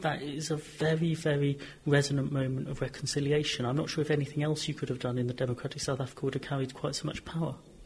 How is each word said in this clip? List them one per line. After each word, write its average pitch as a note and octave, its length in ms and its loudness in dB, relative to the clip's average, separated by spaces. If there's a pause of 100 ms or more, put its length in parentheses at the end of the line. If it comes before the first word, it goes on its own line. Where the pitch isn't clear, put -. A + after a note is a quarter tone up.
That D3+ 180 0
is D3 300 -4
a D3+ 60 0
very, D#3+ 580 2
very C#3+ 440 2 (280)
resonant C#3+ 440 4
moment C3+ 380 0
of - 140 -4
reconciliation. C#3+ 840 0
I'm B2+ 120 2
not D#3+ 120 0
sure - 140 0
if D3 80 0
anything D3 320 2
else D3+ 260 0
you D3 60 0
could C3+ 160 -2
have C3 80 -2
done B2 180 0
in B2 120 2
the B2 40 0
democratic B2 480 -2
South C#3 180 0
Africa C3+ 280 -4
would C3 80 0
have C#3 80 -2
carried C3+ 320 -2
quite D3 200 -4
so - 120 -6
much - 180 -6
power. D#3 300 -2 (320)